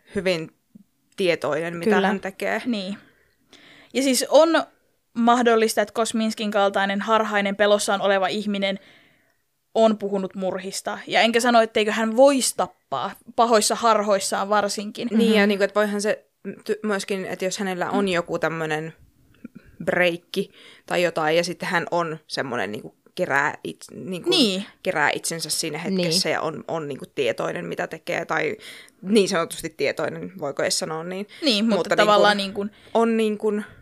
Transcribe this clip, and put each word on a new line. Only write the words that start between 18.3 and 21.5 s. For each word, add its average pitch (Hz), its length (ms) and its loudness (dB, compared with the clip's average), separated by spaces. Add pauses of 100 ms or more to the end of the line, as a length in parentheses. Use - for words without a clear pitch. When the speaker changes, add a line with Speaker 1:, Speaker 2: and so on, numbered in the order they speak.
Speaker 1:
tämmönen 160 540 -4 (920)
breikki 175 680 -2 (360)
tai 180 160 0
jotain, 165 340 0
ja 170 80 4
sitten 170 240 -6